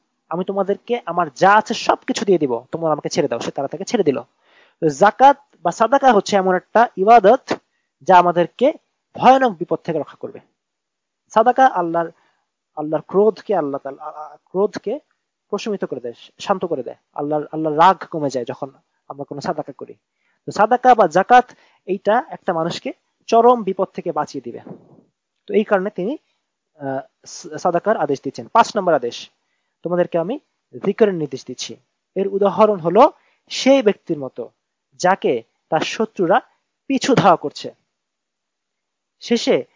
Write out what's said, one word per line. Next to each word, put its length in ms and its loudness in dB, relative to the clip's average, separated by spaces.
"আমি 160 -6
তোমাদেরকে 600 -4
আমার 300 -4
যা 180 4
আছে 200 2
সবকিছু 520 -4
দিয়ে 120 4
দিব, 240 -2
তোমরা 200 -4
আমাকে 180 -4
ছেড়ে 180 -2
দাও।" 120 -4
সে 120 -8
তারা 160 -6
তাকে 180 -12
ছেড়ে 180 -2
দিল। 180 0
তো 80 2
জাকাত 480 4
বা 100 -2
সাদাকা 420 2
হচ্ছে 220 0
এমন 200 2
একটা 400 0
ইবাদত 580 4
যা 160 6
আমাদেরকে 560 2
ভয়ানক 420 4
বিপদ 220 -4
থেকে 200 -6
রক্ষা 180 -10
করবে। 220 -16
সাদাকা 320 4
আল্লাহর, 460 -2
আল্লাহর 320 -6
ক্রোধকে, 480 0
আল্লাহ 280 -4
তাআলা, 200 -14
আ-, 300 -16
আ-, 120 -20
ক্রোধকে 540 -6
প্রশমিত 360 -6
করে 140 -10
দেয়, 140 -12
শান্ত 260 -4
করে 180 -6
দেয়। 120 -14
আল্লাহর, 380 -6
আল্লাহর 260 -4
রাগ 200 4
কমে 180 -4
যায় 160 -6
যখন 260 -12
আমরা 160 -14
কোনো 180 -14
সাদাকা 320 -8
করি। 200 -20
তো 60 -10
সাদাকা 440 2
বা 120 2
জাকাত 440 2
এইটা 440 -2
একটা 240 -8
মানুষকে 400 -6
চরম 360 4
বিপদ 240 -4
থেকে 240 -10
বাঁচিয়ে 300 -6
দিবে। 180 -14
তো 80 -8
এই 100 2
কারণে 260 0
তিনি, 280 -6
আহ, 240 -8
স-, 320 -16
সাদাকার 400 -2
আদেশ 260 -2
দিচ্ছেন। 240 -10
পাঁচ 300 -2
নম্বর 160 0
আদেশ, 360 -6
তোমাদেরকে 340 -2
আমি 220 -6
যিকিরের 400 0
নির্দেশ 320 -8
দিচ্ছি। 300 -14
এর 120 -4
উদাহরণ 520 2
হলো 320 4
সেই 320 2
ব্যক্তির 380 -2
মতো 300 -12
যাকে 500 0
তার 100 0
শত্রুরা 640 -2
পিছু 280 0
ধাওয়া 200 4
করছে। 380 -12
শেষে 460 -2